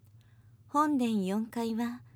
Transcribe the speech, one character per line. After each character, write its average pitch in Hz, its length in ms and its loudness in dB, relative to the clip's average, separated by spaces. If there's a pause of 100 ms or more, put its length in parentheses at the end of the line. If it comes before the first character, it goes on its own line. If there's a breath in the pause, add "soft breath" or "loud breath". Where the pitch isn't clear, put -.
(680 soft breath)
本 302 300 2
殿 226 280 2
四 208 200 0
階 226 300 -4
は 240 260 -4 (140 soft breath)